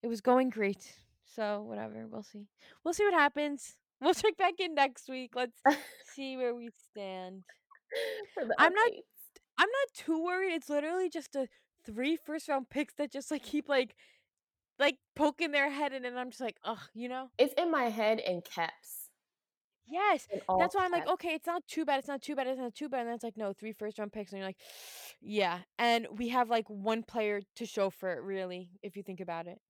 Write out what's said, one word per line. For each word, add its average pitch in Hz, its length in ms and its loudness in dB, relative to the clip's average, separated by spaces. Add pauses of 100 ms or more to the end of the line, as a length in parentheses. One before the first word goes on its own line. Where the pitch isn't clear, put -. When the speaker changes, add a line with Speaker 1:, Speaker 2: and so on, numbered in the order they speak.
Speaker 1:
It 233 40 -4
was 226 140 -4
going 254 280 6
great. 202 460 -2 (300)
So, 208 380 -2
whatever, 220 440 -8
we'll 220 160 -10
see. 208 240 -18 (360)
We'll 339 100 0
see 415 120 2
what 403 80 6
happens. 294 720 2
<laughs> - 40 -20 (140)
We'll 415 120 6
check 427 240 2
back 359 220 2
in 349 160 -2
next 277 340 2
week. 254 260 -8
Let's 247 300 -4
Speaker 2:
<laughs> - 380 2
Speaker 1:
see 269 340 -8
where 247 160 0
we 240 160 -8
stand. 190 760 -12 (880)
Speaker 2:
For 311 120 -4
the 226 120 0
Speaker 1:
I'm 330 160 8
not, 440 180 4
Speaker 2:
updates. - 480 -18 (180)
Speaker 1:
I'm 370 120 4
not 539 260 0
too 320 280 -2
worried. 359 300 0
It's 320 160 -6
literally 320 400 0
just 302 240 -10
the 269 160 -2 (340)
three 254 340 -2
first 302 320 -8
round 269 200 -2
picks 285 260 -4
that 294 160 -4
just, - 200 -8
like, 294 120 -4
keep, - 260 -4
like, 262 260 0 (840)
like, 277 200 4 (160)
poking 302 360 2
their 285 180 4
head 285 240 -2
in, 254 120 -6
and 247 140 -6
I'm 247 120 -6
just 240 100 -12
like, 226 220 -6
"Ugh," 214 160 -4 (140)
you 240 160 -6
know? 254 300 -8
Speaker 2:
It's 269 160 6
in 349 160 2
my 262 180 4
head 220 300 2
in 180 220 -2
caps. - 680 -8 (800)
Speaker 1:
Yes, 349 440 2
Speaker 2:
In - 180 -4
all 370 80 4
Speaker 1:
that's - 180 4
why 381 80 2
I'm 370 80 0
like, 349 140 0
Speaker 2:
caps. - 20 -4
Speaker 1:
"Okay, 339 280 0
it's 311 100 -8
not 339 220 -4
too 311 180 -4
bad, 277 140 2
it's 277 80 -10
not 277 140 -6
too 294 140 -6
bad, 262 120 -2
it's 262 120 -2
not 240 140 -6
too 294 160 -8
bad," 247 120 -2
and 233 80 -4
then 233 60 -4
it's 226 80 -10
like, 226 140 -8
"No, 208 160 -4
three 214 180 -10
first 214 280 -8
round 208 140 -6
picks," 202 180 -10
and 196 80 -10
you're 190 80 -6
like, 190 120 -10
<sighs> - 640 -18
"Yeah," 185 400 0 (160)
and 233 300 4 (100)
we 233 120 -2
have, 240 200 4
like, 226 200 2
one 220 340 -2
player 208 380 -2 (140)
to 233 120 -8
show 196 240 0
for 185 220 -6
it, 135 100 -6
really, 185 480 -6 (100)
if 202 160 -12
you 202 60 -10
think 185 160 -12
about 170 280 -8
it. 190 120 -16 (100)